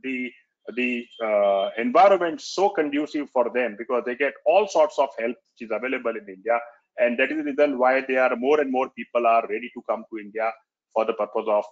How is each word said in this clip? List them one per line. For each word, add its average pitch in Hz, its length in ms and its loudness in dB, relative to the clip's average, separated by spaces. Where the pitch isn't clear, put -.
the, 127 300 -6
the, 123 300 -2
uh, 101 540 4
environment 165 640 4
so 196 300 -2
conducive 147 600 -4
for 120 220 0
them 120 240 -2
because 117 300 -4
they 123 80 -4
get 135 200 -2
all 190 220 4
sorts 156 300 2
of 139 200 2
help 117 180 -4
which - 320 -20
is - 20 -20
available 120 400 -4
in 107 160 -10
India. 101 320 -2
And 123 220 2
that 131 140 0
is 160 60 -4
the 214 60 -4
reason 147 320 0
why 127 300 4
they 131 100 0
are, 127 200 4
more 139 240 2
and 135 120 -2
more 127 180 0
people 120 360 -2
are 113 220 4
ready 110 260 -6
to 117 160 -14
come 110 200 -4
to 113 80 -10
India 107 320 -4
for 110 100 0
the 113 80 0
purpose 107 360 -4
of, 104 240 2